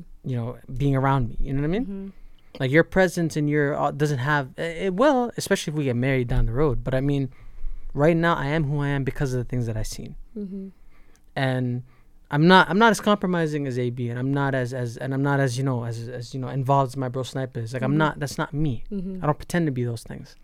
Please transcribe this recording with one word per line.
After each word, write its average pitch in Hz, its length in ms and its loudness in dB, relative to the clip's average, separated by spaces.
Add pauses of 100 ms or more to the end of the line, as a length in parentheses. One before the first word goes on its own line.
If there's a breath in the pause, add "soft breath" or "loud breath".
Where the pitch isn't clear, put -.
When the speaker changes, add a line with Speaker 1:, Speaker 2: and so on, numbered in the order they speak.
(240)
Speaker 1:
you 131 120 -4
know, 120 220 -6 (200)
being 139 180 2
around 135 340 2
me. - 100 -8
You 139 140 2
know 139 80 0
what 147 40 0
I 156 60 0
mean? 180 140 0
Speaker 2:
Mm-hmm. 196 220 -10 (520)
Speaker 1:
Like, 135 120 0
your 160 120 6
presence 170 520 0
and 147 140 0
your, 147 260 2
uh, 143 160 0
doesn't 147 280 0
have, 139 380 0
it, 165 200 -6 (100)
it 190 60 -2
will, 247 420 2
especially - 380 -2
if 147 40 -2
we 147 80 0
get 123 100 0
married 127 320 0
down 123 180 4
the 110 80 0
road. 131 300 2
But - 100 -2
I 131 80 2
mean, 139 300 0 (600 soft breath)
right 156 220 4
now 165 200 4
I 143 120 -2
am 151 180 0
who 143 160 -2
I 143 80 0
am 143 140 0
because 131 300 -2
of 127 60 0
the 123 60 -2
things 123 200 -2
that 113 100 -4
I've 110 120 -2
seen. - 280 -10 (220)
Speaker 2:
Mm-hmm. 196 300 -10 (680 soft breath)
Speaker 1:
And 127 480 -2 (460 soft breath)
I'm 147 180 4
not, 180 220 8
I'm 165 80 2
not 226 140 8
as 196 80 2
compromising 175 680 0
as 123 140 -2
A 123 100 0
B, 120 200 -4
and 120 100 -6
I'm 135 140 0
not 139 200 0
as, 127 200 -2
as, 123 240 -4
and 135 160 -4
I'm 135 100 0
not 139 160 2
as, 127 180 2
you 135 60 -2
know, 127 220 0
as, 117 220 -6
as, 123 280 -10
you 135 40 -6
know, 127 100 -6
involved 135 420 2
as 139 60 -8
my 131 120 -2
bro 131 140 -4
Sniper 131 380 -6
is. 113 120 -8
Like, 131 80 -4
I'm 131 100 0
Speaker 2:
Mm-hmm. 147 60 4
Speaker 1:
not, 151 220 2
that's 143 180 -6
not - 160 -4
me. 143 380 -2
Speaker 2:
Mm-hmm. 185 320 -8
Speaker 1:
I - 20 -2
don't 147 120 0
pretend 175 300 -2
to 147 40 -2
be 127 120 -4
those 117 200 -6
things. - 400 -16